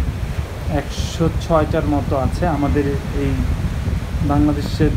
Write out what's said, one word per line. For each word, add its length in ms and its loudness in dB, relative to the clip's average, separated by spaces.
একশো 580 0
ছয়টার 440 2
মতো 300 0
আছে 300 0
আমাদের 500 2
এই 120 0
বাংলাদেশের 680 2